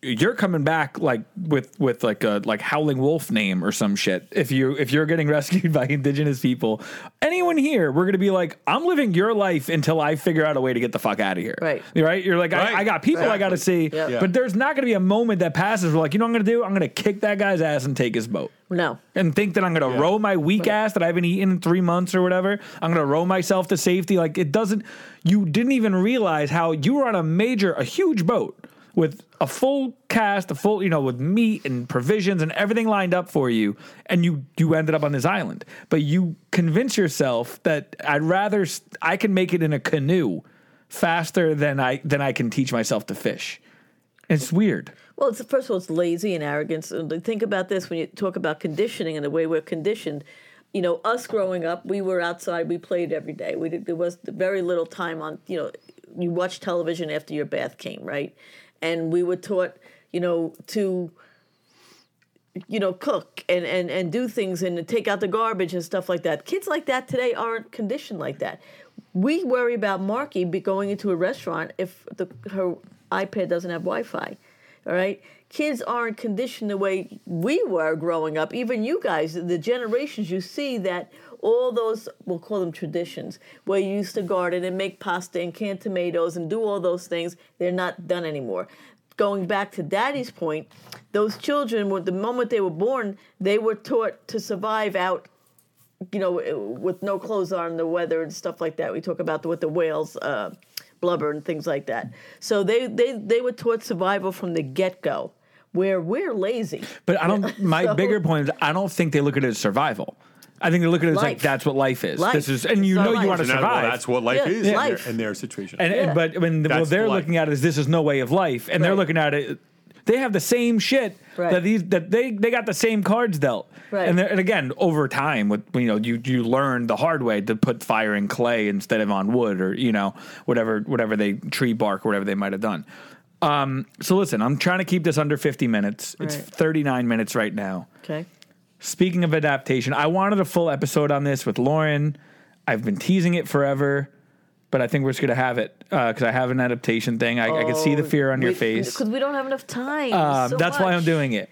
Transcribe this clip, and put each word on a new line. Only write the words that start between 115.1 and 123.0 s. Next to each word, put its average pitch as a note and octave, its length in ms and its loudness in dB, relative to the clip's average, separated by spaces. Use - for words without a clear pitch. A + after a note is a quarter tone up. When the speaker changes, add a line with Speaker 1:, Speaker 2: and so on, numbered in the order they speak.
Speaker 3:
their A2 180 -2
situation. - 460 -10
Speaker 1:
And, F3 140 2
and, C4 140 2
Speaker 2:
Yeah. D3 60 0
Speaker 1:
but D#3+ 240 2
when, E3 260 2
the, D#3 40 2
well, C3 120 4
Speaker 3:
That's D#3 100 0
Speaker 1:
they're G#3 180 4
Speaker 3:
life. F#3 140 2
Speaker 1:
looking E3 160 0
at D#3 100 2
it D3+ 40 2
as C3+ 100 0
this D3+ 160 2
is C#3 100 0
no D#3+ 140 4
way C#3+ 180 2
of A#2+ 100 -2
life, D#3 400 0
and D#3+ 140 2
they're F3 60 4
Speaker 2:
Right. G3 80 2
Speaker 1:
looking D#3+ 180 2
at D3+ 160 4
it, C#3+ 260 -4
they A#3 140 4
have B3 160 0
the F3+ 60 4
same A#3+ 380 2
shit A#3+ 380 2
Speaker 2:
Right. F3 140 2
Speaker 1:
that F3+ 100 4
these, G#3 220 2
that F3 260 0
they, A#3+ 220 2
they G#3+ 180 2
got A#3 160 0
the G#3 80 0
same A3 280 2